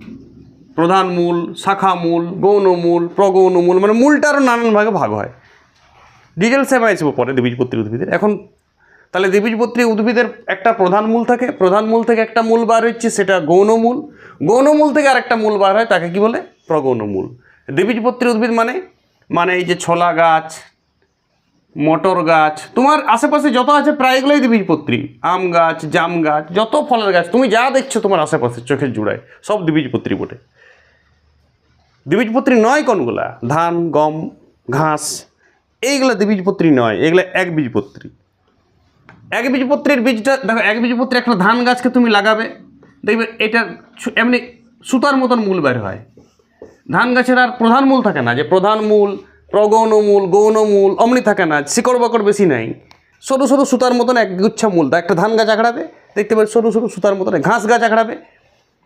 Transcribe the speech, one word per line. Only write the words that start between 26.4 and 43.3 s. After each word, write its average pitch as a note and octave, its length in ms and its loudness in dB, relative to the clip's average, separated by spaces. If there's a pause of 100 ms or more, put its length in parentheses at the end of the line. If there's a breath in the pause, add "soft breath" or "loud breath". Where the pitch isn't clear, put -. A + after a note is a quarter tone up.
যত A3 380 -2
ফলের A3 240 0
গাছ F3 180 0
তুমি B3+ 180 2
যা A#3 220 2
দেখছো B3+ 300 -2
তোমার F#3+ 200 0
আশেপাশে B2 400 -2
চোখের C3 320 -4
জোড়ায়, G#2 260 -4 (240 soft breath)
সব G3+ 200 -4
দ্বিবীজপত্রী C#3 520 -2
বটে। - 220 -8 (1700 soft breath)
দ্বিবীজপত্রী A3+ 520 0
নয় C4+ 220 2
কোনগুলা? C3+ 560 -4 (100)
ধান, E3+ 420 -2
গম, D#3 400 -2 (400)
ঘাস, D3+ 540 -4 (580)
এইগুলা C4 320 0
দ্বিবীজপত্রী F#3 560 0
নয়, A#2 280 2
এগুলা E3 240 2
একবীজপত্রী। D#3 880 -6 (1200)
একবীজপত্রীর C4 720 -2
বীজটা A#3+ 360 0
দেখো, A3+ 220 -2
একবীজপত্রী A#3+ 600 -2
একটা A#3+ 160 0
ধান A3 300 2
গাছকে B3 260 0
তুমি A#3+ 200 2
লাগাবে, G#3+ 440 0 (500 soft breath)
দেখবে A3+ 220 -2 (120)